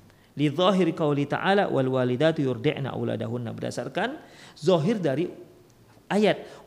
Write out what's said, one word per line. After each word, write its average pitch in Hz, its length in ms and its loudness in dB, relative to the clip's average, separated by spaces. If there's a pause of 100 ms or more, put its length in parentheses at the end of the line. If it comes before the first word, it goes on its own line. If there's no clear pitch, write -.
(380)
Li 147 100 2
dhahiri 180 480 2
qauli 143 320 0
ta'ala, 190 400 2
"Wal 131 240 0
walidatu 131 480 2
yurdi'na 127 540 -2
auladahunna." 113 580 -4
Berdasarkan 123 640 -6 (380)
zahir 175 480 2
dari 147 260 0 (760)
ayat, 190 400 2 (200)